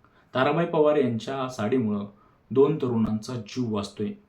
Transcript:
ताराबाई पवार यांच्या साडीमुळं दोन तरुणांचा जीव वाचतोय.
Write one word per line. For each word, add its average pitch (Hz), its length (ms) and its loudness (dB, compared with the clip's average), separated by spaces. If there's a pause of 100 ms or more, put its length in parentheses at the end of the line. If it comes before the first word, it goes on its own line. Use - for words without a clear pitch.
(340)
ताराबाई 147 320 2
पवार 151 300 4
यांच्या 127 520 -2
साडीमुळं 107 580 -2 (440)
दोन 143 260 4
तरुणांचा 113 580 -2
जीव 117 400 -6
वाचतोय. 101 380 -6 (160)